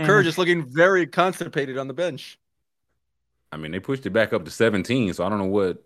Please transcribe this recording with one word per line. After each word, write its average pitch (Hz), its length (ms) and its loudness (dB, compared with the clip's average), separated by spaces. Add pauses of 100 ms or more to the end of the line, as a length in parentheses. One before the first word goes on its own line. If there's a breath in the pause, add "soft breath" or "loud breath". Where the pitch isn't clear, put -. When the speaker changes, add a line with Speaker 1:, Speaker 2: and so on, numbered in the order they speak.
Speaker 1:
Kerr, 151 160 6
Speaker 2:
Hmm. 170 40 4
Speaker 1:
just 165 120 -2
looking 175 320 2
very 175 380 4
constipated 160 720 -2
on 135 100 -6
the 139 60 -10
bench. 165 440 -6 (1160)
Speaker 3:
I 76 40 -12
mean, 78 140 -10
they 92 80 -6
pushed 135 260 -8
it 98 40 -4
back 107 240 2
up 98 120 -2
to - 60 -14
seventeen, 104 600 0
so 87 120 -2
I 98 40 0
don't 104 80 -2
know 95 80 -2
what. 95 400 0